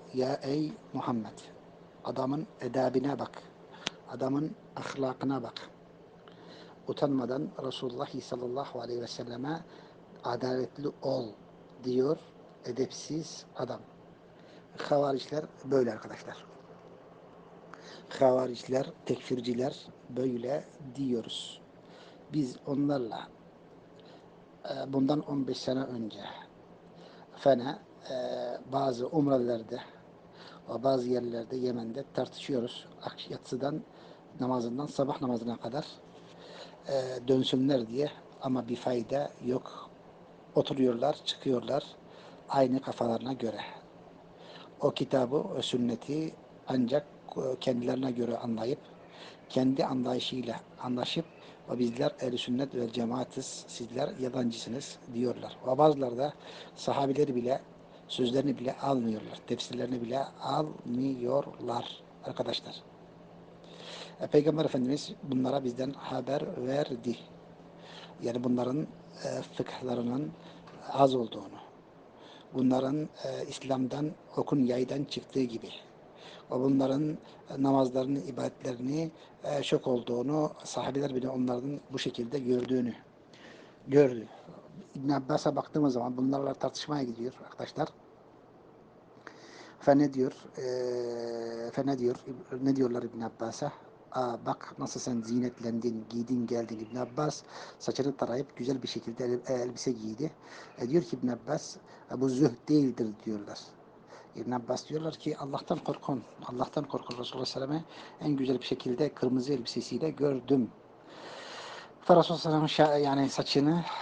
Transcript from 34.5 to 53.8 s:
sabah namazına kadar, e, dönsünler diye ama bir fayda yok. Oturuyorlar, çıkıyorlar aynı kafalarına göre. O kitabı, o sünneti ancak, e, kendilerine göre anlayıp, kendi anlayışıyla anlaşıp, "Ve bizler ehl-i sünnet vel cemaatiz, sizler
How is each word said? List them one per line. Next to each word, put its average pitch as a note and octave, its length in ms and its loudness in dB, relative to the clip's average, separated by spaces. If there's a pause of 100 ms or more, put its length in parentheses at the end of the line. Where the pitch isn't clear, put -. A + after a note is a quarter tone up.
sabah - 360 0
namazına A#2 360 0
kadar, B2 280 -4 (1000)
e, B2+ 400 -2
dönsünler C3 600 4
diye C3+ 240 0 (300)
ama B2+ 260 0
bir A#2+ 80 -2
fayda B2+ 560 0 (140)
yok. - 440 -2 (640)
Oturuyorlar, C3 720 4
çıkıyorlar B2+ 580 0 (680)
aynı C3+ 320 4
kafalarına A#2 520 0
göre. A2 280 -4 (1200)
O C#3 120 4
kitabı, C3 440 2
o C3+ 260 0
sünneti B2+ 760 0 (320)
ancak, B2+ 400 2 (300)
e, C3 220 0
kendilerine B2+ 520 0
göre A#2 260 0
anlayıp, A#2 420 0 (720)
kendi C3 360 4
anlayışıyla B2 720 -2 (220)
anlaşıp, B2 440 -2 (440)
"Ve B2 100 0
bizler B2 400 2
ehl-i B2 180 0
sünnet C3 380 0
vel A#2+ 140 0
cemaatiz, B2 800 -4
sizler B2 500 -4